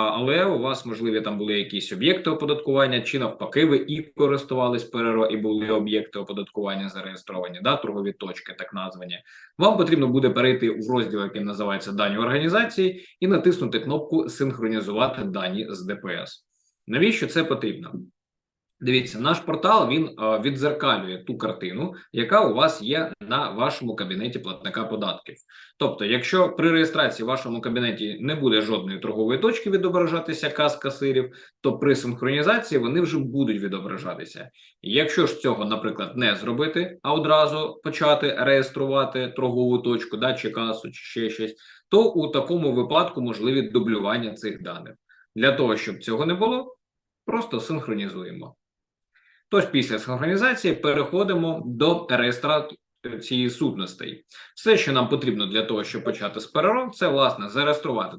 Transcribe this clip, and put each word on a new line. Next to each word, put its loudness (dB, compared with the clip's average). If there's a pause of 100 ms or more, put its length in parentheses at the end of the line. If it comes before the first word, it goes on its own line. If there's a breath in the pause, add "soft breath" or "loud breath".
(120)
але 2
у 2
вас, -4
можливі, -2
там -4
були -2
якісь -6
об'єкти 2
оподаткування, 2
чи -4
навпаки, 0
ви 6
і -2
користувались 0
П -8
Р 2
О, 4
і 0
були 0
об'єкти 0
оподаткування -6
зареєстровані, -10
да, 2
торгові -4
точки, -12
так -12
названі, -10 (360 loud breath)
вам 6
потрібно 4
буде 4
перейти 4
в -4
розділ, 0
який -4
називається -4
«Дані 0
організації», 0 (160 loud breath)
і 2
натиснути 2
кнопку -2
«Синхронізувати -2
дані -4
з -10
Д -6
П -8
С». -16 (420)
Навіщо 2
це 0
потрібно? -4 (880)
Дивіться, 0
наш 2
портал, 4
він, 0
е, 0
віддзеркалює 0
ту -10
картину, -6 (180 loud breath)
яка 4
у 2
вас 2
є -2
на -2
вашому -2
кабінеті -6
платника -8
податків. -6 (420 loud breath)
Тобто, 0
якщо 2
при 2
реєстрації 2
в -2
вашому -2
кабінеті -2
не -2
буде 4
жодної -2
торгової 0
точки 2
відображатися, 0
кас 2
касирів, -2 (280 loud breath)
то 0
при 4
синхронізації 0
вони 0
вже 0
будуть -2
відображатися. -8 (320 soft breath)
Якщо 2
ж -4
цього, 0
наприклад, -4
не 2
зробити, -2
а 0
одразу 2
почати 2
реєструвати 2
торгову 2
точку, 0
да, 0
чи -4
касу, -4
чи -18
ще -4
щось, -6 (340 loud breath)
то 6
у 0
такому 0
випадку 2
можливі 0
дублювання 0
цих -8
даних. -14 (420 soft breath)
Для 4
того, 2
щоб -8
цього -4
не 0
було, -2 (500)
просто -4
синхронізуємо. -8 (960 soft breath)
Тож 4
після 0
синхронізації 0
переходимо 0
до 2
реєстрації 0
сутностей. -4 (320 loud breath)
Все, 6
що 0
нам 2
потрібно 0
для 0
того, -2
щоб -8
почати -6
з -12
П 0
Р 4
О, -2
це, 0
власне, 2
зареєструвати 0